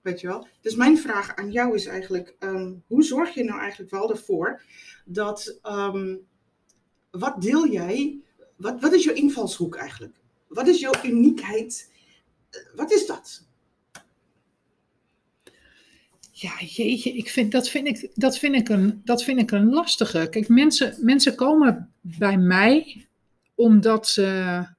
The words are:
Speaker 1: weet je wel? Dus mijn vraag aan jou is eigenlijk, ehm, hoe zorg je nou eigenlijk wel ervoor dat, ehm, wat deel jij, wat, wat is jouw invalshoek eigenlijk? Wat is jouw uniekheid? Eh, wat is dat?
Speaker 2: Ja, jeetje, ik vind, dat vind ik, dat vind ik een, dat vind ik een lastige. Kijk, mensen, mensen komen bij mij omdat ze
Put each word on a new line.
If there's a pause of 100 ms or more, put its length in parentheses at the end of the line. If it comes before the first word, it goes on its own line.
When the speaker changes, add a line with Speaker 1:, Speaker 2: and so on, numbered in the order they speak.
Speaker 1:
weet
je
wel? (140)
Dus
mijn
vraag
aan
jou
is
eigenlijk,
ehm, (140)
hoe
zorg
je
nou
eigenlijk
wel
ervoor (420)
dat,
ehm, (960)
wat
deel
jij, (380)
wat,
wat
is
jouw
invalshoek
eigenlijk? (340)
Wat
is
jouw (120)
uniekheid? (580)
Eh, (140)
wat
is
dat? (3000)
Speaker 2:
Ja,
jeetje,
ik
vind,
dat
vind
ik,
dat
vind
ik
een,
dat
vind
ik
een
lastige.
Kijk,
mensen,
mensen
komen
bij
mij (480)
omdat
ze (160)